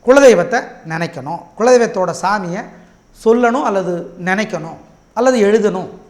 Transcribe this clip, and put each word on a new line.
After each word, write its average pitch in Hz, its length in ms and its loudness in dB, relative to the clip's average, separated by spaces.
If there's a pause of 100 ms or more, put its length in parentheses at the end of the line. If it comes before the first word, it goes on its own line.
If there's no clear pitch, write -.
குலதெய்வத்தை 247 580 4 (240)
நினைக்கணும், 160 520 -8 (180)
குலதெய்வத்தோட 220 640 2
சாமியை 190 440 -4 (600)
சொல்லணும் 240 360 2
அல்லது 185 520 -4 (100)
நினைக்கணும் 185 520 -6 (380)
அல்லது 247 260 0
எழுதணும் 202 500 0 (200)